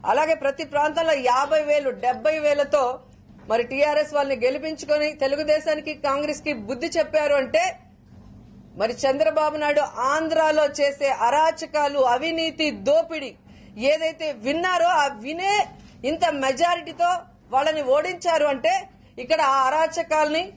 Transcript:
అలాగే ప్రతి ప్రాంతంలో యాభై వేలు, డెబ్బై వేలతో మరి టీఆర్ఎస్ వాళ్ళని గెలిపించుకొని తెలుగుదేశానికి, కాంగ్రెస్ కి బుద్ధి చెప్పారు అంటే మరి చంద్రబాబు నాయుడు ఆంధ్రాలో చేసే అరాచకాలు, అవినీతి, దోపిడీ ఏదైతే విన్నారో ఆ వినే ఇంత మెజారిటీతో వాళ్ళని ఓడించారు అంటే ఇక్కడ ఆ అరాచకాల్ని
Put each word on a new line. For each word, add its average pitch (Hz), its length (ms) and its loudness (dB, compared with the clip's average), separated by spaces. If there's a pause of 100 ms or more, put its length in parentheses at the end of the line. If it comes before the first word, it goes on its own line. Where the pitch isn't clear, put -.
అలాగే 302 280 2
ప్రతి 277 300 -2
ప్రాంతంలో 302 500 0
యాభై 277 500 2
వేలు, 294 260 0
డెబ్బై 240 500 0
వేలతో 285 600 0 (500)
మరి 233 140 2
టీఆర్ఎస్ 294 500 0
వాళ్ళని 277 320 0
గెలిపించుకొని 302 680 -2
తెలుగుదేశానికి, 302 800 0
కాంగ్రెస్ 294 480 -2
కి 302 120 -4
బుద్ధి 240 340 -6
చెప్పారు 302 460 0
అంటే 311 460 0 (1000)
మరి 226 160 0
చంద్రబాబు 302 640 0
నాయుడు 294 240 0
ఆంధ్రాలో 311 840 0
చేసే 285 440 -2
అరాచకాలు, 285 920 0
అవినీతి, 311 720 0
దోపిడీ 285 640 -2 (420)
ఏదైతే 311 540 0
విన్నారో 330 560 0
ఆ 311 200 4
వినే 330 600 -2 (380)
ఇంత 320 240 0
మెజారిటీతో 330 800 0 (420)
వాళ్ళని 302 300 0
ఓడించారు 311 640 2
అంటే 330 440 0 (280)
ఇక్కడ 285 240 0
ఆ 269 160 4 (100)
అరాచకాల్ని 320 880 0